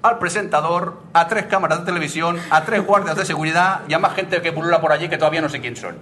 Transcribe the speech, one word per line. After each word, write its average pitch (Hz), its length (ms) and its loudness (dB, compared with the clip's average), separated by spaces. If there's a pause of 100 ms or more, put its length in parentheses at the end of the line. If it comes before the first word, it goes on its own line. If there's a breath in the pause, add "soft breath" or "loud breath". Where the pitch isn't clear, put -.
al 233 160 4
presentador, 175 800 -2 (120)
a 170 160 4
tres 214 180 -2
cámaras 170 340 0
de 175 60 -10
televisión, 165 500 -2 (140)
a 160 140 4
tres 208 200 0
guardias 180 320 2
de 185 80 -2
seguridad 165 640 0
y 151 60 -2
a 170 60 2
más 196 140 0
gente 180 280 -2
que 170 100 -2
pulula 165 280 2
por 151 120 0
allí 156 160 0
que 156 100 -4
todavía 156 220 2
no 147 80 -2
sé 123 120 -6
quién 120 160 -8
son. 87 260 -10